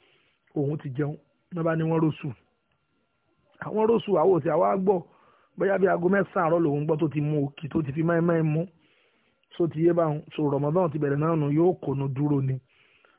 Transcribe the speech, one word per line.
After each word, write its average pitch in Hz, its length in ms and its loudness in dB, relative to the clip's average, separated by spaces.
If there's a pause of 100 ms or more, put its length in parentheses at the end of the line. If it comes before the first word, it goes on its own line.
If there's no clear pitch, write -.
(540)
òun 147 240 -2
ti 147 120 -12
jẹun, 143 260 -4 (360)
náà 170 100 -4
bá 165 120 0
ní 160 100 0
wọ́n 160 180 0
róṣù. 156 260 0 (1300)
Àwọn 214 260 -2
róṣù, 214 320 2
àwọn 180 180 4
ò 160 60 0
tí 151 80 -4
a 151 60 0
wá 190 200 2
gbọ́, 190 220 2 (600)
bóyá 196 200 0
bí 185 100 2
aago 175 200 2
mẹ́sàn-án 190 360 0
àárọ̀ 170 180 2
lòun 147 220 0
gbọ́ 156 140 0
tó 165 100 0
ti 147 120 -4
mu 151 220 0
òkì, 139 260 -8
tó 160 140 -2
ti 135 100 -6
fi 160 100 -4
máìmáì 170 400 2
mu. 156 200 0 (920)
So 170 120 0
ti 151 140 -6
yé 170 120 4
báwọn, 156 360 0
so 147 220 -2
Ramadan 147 400 0
ti 156 80 -6
bẹ̀rẹ̀ 143 200 -2
náà 160 180 0
nù, 151 120 0
yóò 165 320 2
kónú 139 280 -4
dúró 143 320 0
ni. 131 160 -2 (600)